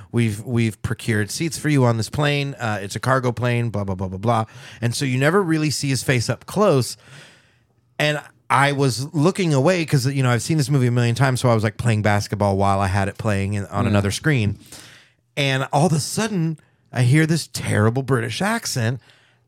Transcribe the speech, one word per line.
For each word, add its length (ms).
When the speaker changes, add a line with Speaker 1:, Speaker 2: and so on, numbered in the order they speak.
Speaker 1:
"We've, 320
we've 380
procured 480
seats 280
for 120
you 160
on 120
this 120
plane. 500
Uh, 220
it's 140
a 40
cargo 320
plane, 380
blah, 140
blah, 120
blah, 120
blah, 100
blah." 280
And 140
so 100
you 120
never 260
really 260
see 200
his 140
face 260
up 160
close. 500
And 220
I 240
was 400
looking 400
away 320
'cause, 200
you 180
know, 60
I've 120
seen 160
this 120
movie 180
a 40
million 240
times, 260
so 80
I 40
was, 100
like, 140
playing 240
basketball 560
while 220
I 80
had 200
it 100
playing 380
in, 120
on 180
Speaker 2:
Mm. 40
Speaker 1:
another 220
screen. 460
And 380
all 140
of 60
a 60
sudden, 600
I 100
hear 220
this 260
terrible 520
British 380
accent. 600